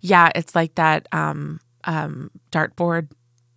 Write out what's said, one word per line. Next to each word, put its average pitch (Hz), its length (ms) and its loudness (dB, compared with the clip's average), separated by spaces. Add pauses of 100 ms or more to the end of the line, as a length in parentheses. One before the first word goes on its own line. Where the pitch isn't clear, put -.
Yeah, 175 340 6
it's - 200 -4
like 165 200 0
that, 160 360 0
um, 151 480 -6 (240)
um, 151 480 -8 (200)
dartboard, 165 580 -2 (480)